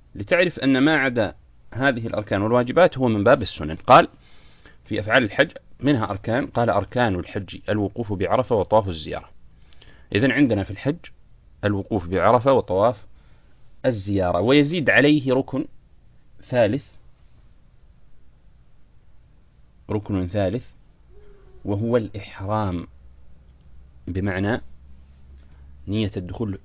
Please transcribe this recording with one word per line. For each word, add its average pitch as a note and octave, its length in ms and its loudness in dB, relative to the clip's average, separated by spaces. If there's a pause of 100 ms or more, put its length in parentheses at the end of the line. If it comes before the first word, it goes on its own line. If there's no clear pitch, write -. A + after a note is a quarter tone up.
(140)
لتعرف E3 440 0
أن C3+ 200 2
ما D3+ 180 4
عدا B2 380 0 (400)
هذه A#2+ 320 0
الأركان G#2 360 -2
والواجبات B2 560 2
هو B2+ 100 2
من G#2 160 2
باب B2+ 180 6
السنن. D#2+ 320 -8
قال: C3 340 6 (760)
في G#2 160 -4
أفعال A2+ 240 2
الحج C#3 260 0 (300)
منها A#2+ 300 0
أركان، A2+ 360 -4
قال: A#2 240 0
أركان G#2 440 0
الحج F#2 440 -8 (100)
الوقوف G#2 440 -4
بعرفة G2+ 440 0
وطواف G#2 320 2
الزيارة. D#2 420 -10 (840)
إذن A#2 180 2
عندنا A2 320 2
في F2+ 60 -8
الحج C3+ 260 -6 (680)
الوقوف G2 420 -2
بعرفة A2 460 4
وطواف G#2+ 540 0 (800)
الزيارة، G2 540 0
ويزيد C#3+ 500 2
عليه C3 440 4
ركن C3 300 -2 (800)
ثالث، B2 420 0 (3000)
ركن G#2 360 -4
ثالث، G2+ 400 -2 (960)
وهو G#2 320 0
الإحرام، G2+ 880 -6 (1200)
بمعنى F#2+ 540 -2 (1300)
نية G#2 280 -2
الدخول F#2+ 480 -8